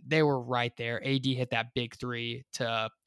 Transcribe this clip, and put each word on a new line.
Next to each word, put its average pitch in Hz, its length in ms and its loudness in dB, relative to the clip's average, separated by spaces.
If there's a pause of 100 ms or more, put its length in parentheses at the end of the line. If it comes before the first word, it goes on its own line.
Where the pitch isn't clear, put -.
they 156 180 6
were 139 180 4
right 120 360 0
there. 117 260 -4
A 135 160 2
D 127 160 2
hit 123 160 -2
that 113 240 -2
big 120 200 -4
three 117 580 -6
to 113 380 -2 (160)